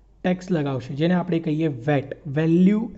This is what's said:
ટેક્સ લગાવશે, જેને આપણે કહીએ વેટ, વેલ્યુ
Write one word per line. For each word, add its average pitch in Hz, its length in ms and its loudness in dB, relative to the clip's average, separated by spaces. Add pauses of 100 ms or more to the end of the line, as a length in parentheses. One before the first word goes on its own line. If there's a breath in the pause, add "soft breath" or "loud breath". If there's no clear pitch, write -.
(240)
ટેક્સ 180 280 -2
લગાવશે, 139 420 -2
જેને 165 200 2
આપણે 170 240 0
કહીએ 160 300 0
વેટ, 135 580 -4
વેલ્યુ 170 720 2